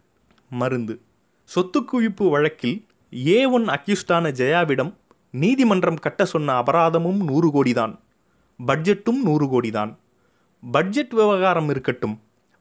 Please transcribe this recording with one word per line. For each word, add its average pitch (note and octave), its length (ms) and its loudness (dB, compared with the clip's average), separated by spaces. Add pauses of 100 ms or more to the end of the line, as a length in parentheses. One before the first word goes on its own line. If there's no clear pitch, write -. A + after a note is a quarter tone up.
(500)
மருந்து. B2 520 -4 (420)
சொத்து F#3 380 -2
குவிப்பு A3+ 480 0
வழக்கில் D3+ 560 0 (400)
ஏ A3 200 4
ஒன் B3 220 2
அக்யூஸ்டான E3+ 640 -2
ஜெயாவிடம் C#3 640 0 (380)
நீதிமன்றம் F#3+ 680 2
கட்ட - 280 -2
சொன்ன D3 280 -2
அபராதமும் E3 720 0
நூறு D#3 280 2
கோடி C3 220 2
தான், A2+ 260 -2 (680)
பட்ஜெட்டும் G3+ 560 0
நூறு D3+ 240 2
கோடி A#2+ 240 0
தான். G#2+ 260 -6 (720)
பட்ஜெட் F#3+ 380 0
விவகாரம் F#3 600 2
இருக்கட்டும், B2 500 -4 (420)